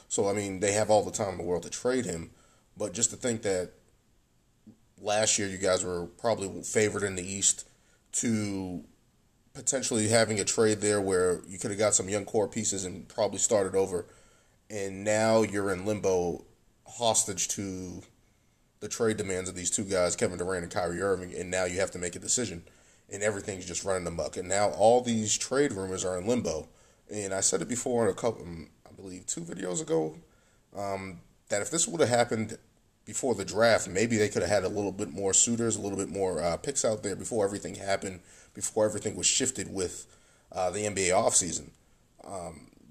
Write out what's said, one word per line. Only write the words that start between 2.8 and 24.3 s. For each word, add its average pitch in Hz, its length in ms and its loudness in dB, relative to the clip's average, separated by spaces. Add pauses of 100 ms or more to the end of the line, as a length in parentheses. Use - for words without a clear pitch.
just 107 180 0
to 104 40 -12
think 113 280 -2
that 92 260 0 (1300)
last 104 380 2
year 104 100 0
you 92 120 -6
guys 92 260 4
were 87 220 -4
probably 92 560 -2
favored 101 400 2
in 95 120 -2
the 90 80 -4
East 98 440 0 (460)
to 101 680 0 (720)
potentially 120 540 0
having 110 320 4
a 95 40 0
trade 107 380 4
there 104 180 4
where 92 480 2
you 92 120 -12
could 123 100 -4
have 101 100 -4
got 104 140 4
some 95 160 2
young 98 160 0
core 104 220 0
pieces 101 360 -4
and 90 240 -10
probably 101 300 -2
started 95 380 2
over. 92 320 0 (640)
And 98 320 -6
now 110 400 4
you're 101 280 0
in 92 140 -4
limbo, 92 600 0 (420)
hostage 107 600 0
to 92 520 -6 (760)
the 104 100 -12
trade 110 260 2
demands 92 320 -4
of 92 80 -8
these 90 160 -4
two 110 140 -2
guys, 90 300 2
Kevin 92 220 -2
Durant 90 260 -2
and 82 100 -10
Kyrie 87 280 -2
Irving, 92 320 0
and 90 160 -6
now 92 140 0
you 90 160 -2
have 92 120 0
to 90 80 -10
make 87 180 -6
a - 20 -10
decision. 92 440 -2 (460)
And 101 120 -8
everything's 98 440 -2
just 87 200 -6
running 92 220 0
amok. 82 300 -4